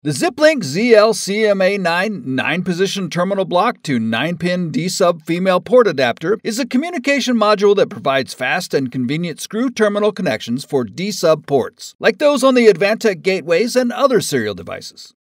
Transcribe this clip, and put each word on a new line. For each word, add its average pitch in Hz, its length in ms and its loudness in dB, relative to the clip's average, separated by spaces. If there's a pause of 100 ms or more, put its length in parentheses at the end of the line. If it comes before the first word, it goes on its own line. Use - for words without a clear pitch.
The 151 60 -4
Ziplink 302 540 2
Z 208 300 4
L 214 200 6
C 208 300 -2
M 202 160 2
A 190 180 2
nine 185 460 -2
nine-position 170 840 -2
terminal 190 340 -2
block 180 380 0
to 135 160 -2
nine-pin 165 720 -2
D-sub 175 520 0
female 180 380 0
port 233 280 4
adapter 156 560 0
is 226 160 -6
a 262 60 -2
communication 277 720 -2
module 208 400 4
that 175 140 2
provides 135 440 -4
fast 151 400 -4
and 135 180 -2
convenient 143 480 -4
screw 240 300 -4
terminal 208 420 0
connections 123 520 -4
for 127 200 -2
D-sub 160 640 -2
ports, - 520 -4
like - 200 0
those 294 260 2
on 262 100 4
the 240 120 6
Advantech 196 560 2
gateways 180 520 0
and 247 180 0
other 262 280 2
serial 107 340 -2
devices. - 680 -14